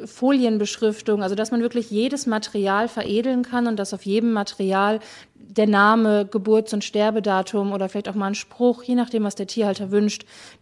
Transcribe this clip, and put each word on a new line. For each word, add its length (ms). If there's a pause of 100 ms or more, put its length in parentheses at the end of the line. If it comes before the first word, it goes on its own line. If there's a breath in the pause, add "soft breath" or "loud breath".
Folienbeschriftung, 1160
also 120
dass 160
man 100
wirklich 300
jedes 360
Material 640
veredeln 540
kann 240
und 100
dass 160
auf 140
jedem 260
Material 680 (580 loud breath)
der 80
Name, 600
Geburts- 460
und 120
Sterbedatum 880
oder 160
vielleicht 200
auch 60
mal 140
ein 60
Spruch, 480
je 120
nachdem, 300
was 100
der 120
Tierhalter 440
wünscht, 340 (380 loud breath)